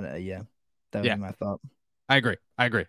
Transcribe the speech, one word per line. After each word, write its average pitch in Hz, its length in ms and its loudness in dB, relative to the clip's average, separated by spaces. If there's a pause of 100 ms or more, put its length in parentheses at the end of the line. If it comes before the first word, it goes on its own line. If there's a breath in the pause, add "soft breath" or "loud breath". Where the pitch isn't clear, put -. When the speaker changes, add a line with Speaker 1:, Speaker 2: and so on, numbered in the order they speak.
(120)
Speaker 1:
uh, 69 40 -8
yeah, 92 260 -6 (500)
that 107 80 -2
would 110 80 2
Speaker 2:
Yeah. 110 80 2
Speaker 1:
be 101 60 -6
my 98 100 -6
thought. 101 300 -6 (480)
Speaker 2:
I 135 80 8
agree. 117 180 2 (220)
I 123 80 4
agree. 110 240 2